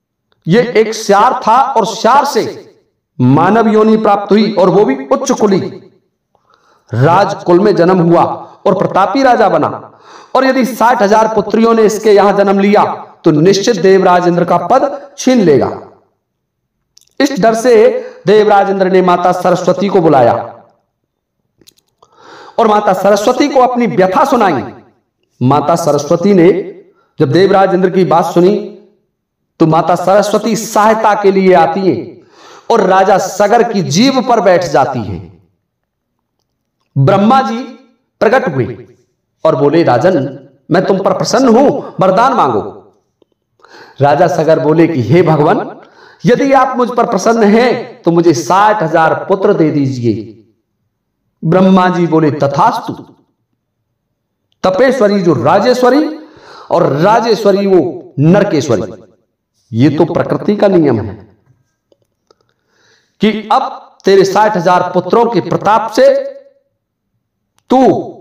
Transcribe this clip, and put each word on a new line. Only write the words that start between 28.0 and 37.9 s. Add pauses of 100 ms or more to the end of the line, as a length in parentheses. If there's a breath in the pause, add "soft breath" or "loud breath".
बात
सुनी, (1040)
तो
माता
सरस्वती
सहायता
के
लिए
आती
हैं (500 loud breath)
और
राजा
सगर
की
जीभ
पर
बैठ
जाती
हैं। (1500)
ब्रह्मा
जी (600)